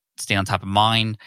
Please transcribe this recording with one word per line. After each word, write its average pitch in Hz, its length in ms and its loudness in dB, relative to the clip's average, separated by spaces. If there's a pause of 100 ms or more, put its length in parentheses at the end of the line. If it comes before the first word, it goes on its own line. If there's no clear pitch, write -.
(180)
stay - 180 -4
on 98 100 0
top 95 160 -2
of 98 60 -12
mind, 110 600 2